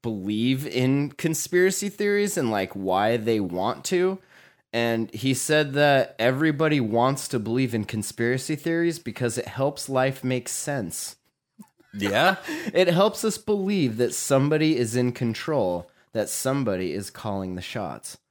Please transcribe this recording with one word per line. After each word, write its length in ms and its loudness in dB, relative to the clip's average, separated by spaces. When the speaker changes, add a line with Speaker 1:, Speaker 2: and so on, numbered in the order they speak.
Speaker 1:
believe 640 -2
in 460 2
conspiracy 760 0
theories 480 0
and, 120 0
like, 220 0
why 460 2
they 240 0
want 440 -2
to. 340 0
And 420 0
he 200 0
said 400 2
that 440 4
everybody 640 2
wants 480 2
to 120 -2
believe 360 0
in 80 0
conspiracy 720 -2
theories 440 -2
because 380 -4
it 120 -6
helps 400 -2
life 340 0
make 240 -2
sense. 720 -6
Speaker 2:
Yeah? 480 2
Speaker 1:
<laughs> 320 -8
It 140 4
helps 380 2
us 120 0
believe 600 0
that 160 2
somebody 640 2
is 180 0
in 160 2
control, 760 -2
that 160 -2
somebody 640 -2
is 160 -6
calling 460 -6
the 60 -8
shots. 560 -10